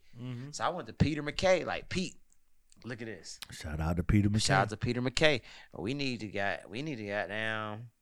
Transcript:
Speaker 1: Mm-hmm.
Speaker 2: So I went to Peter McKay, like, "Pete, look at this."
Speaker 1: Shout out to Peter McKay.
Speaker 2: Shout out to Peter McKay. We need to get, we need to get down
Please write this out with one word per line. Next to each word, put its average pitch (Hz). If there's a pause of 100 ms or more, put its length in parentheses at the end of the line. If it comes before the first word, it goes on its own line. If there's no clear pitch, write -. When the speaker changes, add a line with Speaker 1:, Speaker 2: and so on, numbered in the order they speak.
(220)
Speaker 1:
Mm-hmm. 127
Speaker 2:
So 110
I 123
went 165
to 110
Peter 147
McKay, 175
like, -
"Pete, 180 (680)
look 113
at 117
this." 95 (100)
Speaker 1:
Shout 76
out 80
to 87
Peter 104
McKay. 104
Speaker 2:
Shout 95
out 104
to 107
Peter 123
McKay. 131 (320)
We 113
need 135
to 107
get, 98
we 113
need 151
to 107
get 101
down 110 (140)